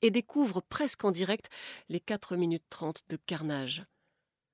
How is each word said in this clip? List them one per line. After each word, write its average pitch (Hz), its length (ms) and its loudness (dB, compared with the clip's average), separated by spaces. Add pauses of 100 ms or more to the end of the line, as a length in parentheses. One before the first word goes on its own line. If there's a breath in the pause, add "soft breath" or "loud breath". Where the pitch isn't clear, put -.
et 226 80 8
découvre 233 500 2
presque - 420 -2
en 208 60 6
direct 185 400 0 (400 loud breath)
les 170 100 -2
quatre 202 360 -4
minutes 170 340 2
trente - 400 -6
de 160 80 -4
carnage. 147 680 -4 (720)